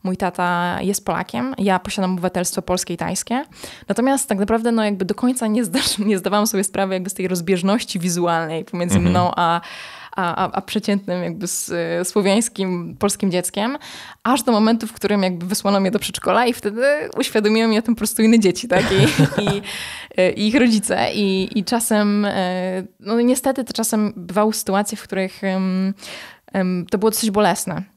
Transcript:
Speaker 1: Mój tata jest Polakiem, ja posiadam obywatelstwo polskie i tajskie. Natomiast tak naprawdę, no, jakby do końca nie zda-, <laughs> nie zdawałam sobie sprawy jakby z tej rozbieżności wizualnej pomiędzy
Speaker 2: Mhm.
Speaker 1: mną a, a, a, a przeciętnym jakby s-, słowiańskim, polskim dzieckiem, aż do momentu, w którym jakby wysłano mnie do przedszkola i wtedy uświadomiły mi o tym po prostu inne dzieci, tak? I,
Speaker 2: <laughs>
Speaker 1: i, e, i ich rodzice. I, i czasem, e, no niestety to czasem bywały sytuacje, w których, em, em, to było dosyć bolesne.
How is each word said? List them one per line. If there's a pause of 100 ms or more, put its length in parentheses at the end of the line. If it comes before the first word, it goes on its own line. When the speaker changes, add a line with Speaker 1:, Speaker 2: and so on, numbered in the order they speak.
Speaker 1:
Mój
tata
jest
Polakiem,
ja
posiadam
obywatelstwo
polskie
i
tajskie. (420)
Natomiast
tak
naprawdę,
no,
jakby
do
końca
nie
zda-, (200)
<laughs>
nie
zdawałam
sobie
sprawy
jakby
z
tej
rozbieżności
wizualnej
pomiędzy
Speaker 2:
Mhm.
Speaker 1:
mną
a, (540)
a,
a,
a
przeciętnym
jakby
s-, (300)
słowiańskim,
polskim
dzieckiem, (460)
aż
do
momentu,
w
którym
jakby
wysłano
mnie
do
przedszkola
i
wtedy (360)
uświadomiły
mi
o
tym
po
prostu
inne
dzieci,
tak?
I, (180)
Speaker 2:
<laughs>
Speaker 1:
i, (560)
e,
i
ich
rodzice.
I,
i
czasem,
e, (160)
no
niestety
to
czasem
bywały
sytuacje,
w
których,
em, (600)
em,
to
było
dosyć
bolesne. (140)